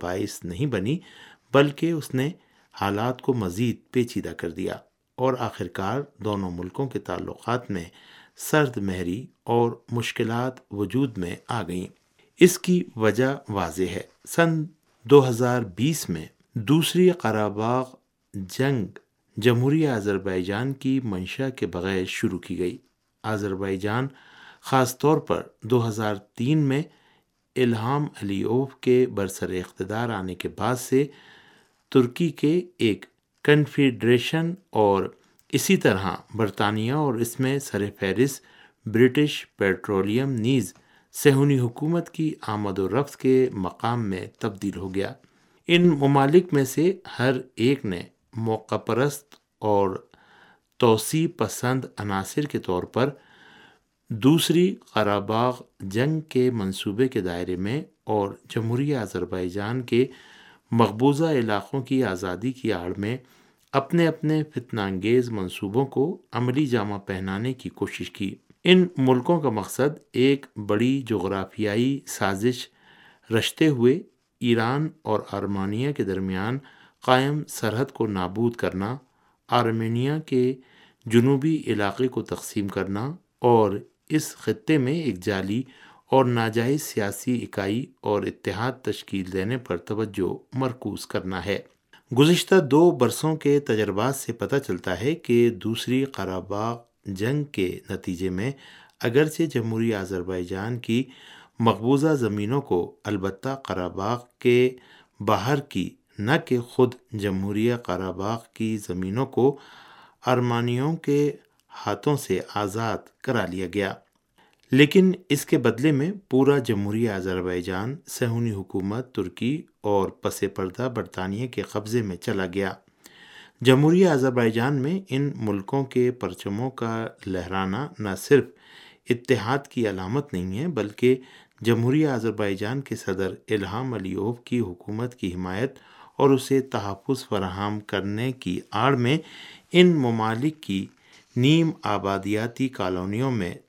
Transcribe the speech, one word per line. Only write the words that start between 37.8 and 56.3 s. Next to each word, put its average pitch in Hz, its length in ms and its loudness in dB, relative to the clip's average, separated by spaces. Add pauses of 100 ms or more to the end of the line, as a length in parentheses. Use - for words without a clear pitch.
فہرست 101 420 0 (440)
برٹش 127 580 2 (120)
پیٹرولیم 104 760 0
نیز 117 400 0 (420)
صہیونی 139 440 4
حکومت 151 520 -2
کی 156 200 -4 (180)
آمد 104 300 -4
و 95 120 0
رفت 139 260 -2
کے 131 180 2 (200)
مقام 110 560 -4
میں 95 160 -4 (120)
تبدیل 101 380 -4
ہو 92 180 -8
گیا۔ 98 180 -2 (560)
ان 175 200 6 (100)
ممالک 139 560 4
میں 139 100 4
سے 160 280 2 (260)
ہر 127 220 2 (160)
ایک 131 280 2
نے 92 180 -4 (360)
موقع 110 380 -2
پرست 123 580 -2 (240)
اور 101 380 2 (840)
توسیع 123 460 4 (100)
پسند 123 480 -2 (120)
عناصر 104 500 -4
کے 120 140 -6
طور 90 220 -2
پر 127 280 -2 (1000)
دوسری 160 640 4 (180)
قرہ 101 280 2
باغ 113 420 -2 (180)
جنگ 127 480 -2
کے 127 220 2